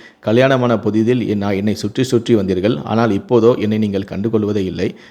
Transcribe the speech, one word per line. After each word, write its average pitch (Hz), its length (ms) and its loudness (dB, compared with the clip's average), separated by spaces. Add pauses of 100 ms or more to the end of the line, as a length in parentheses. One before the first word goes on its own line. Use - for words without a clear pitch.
(200)
கல்யாணமான 123 540 2
புதிதில் 110 520 0
என்-, 107 100 -2
நான் 101 180 -2
என்னை 101 200 -2
சுற்றி 107 300 -4
சுற்றி 120 320 2
வந்தீர்கள், 95 480 0
ஆனால் 110 260 0
இப்போதோ 113 480 2
என்னை 107 200 -2
நீங்கள் 98 260 -2
கண்டு 101 260 -6
கொள்வதே 104 340 0
இல்லை. 90 300 -4 (160)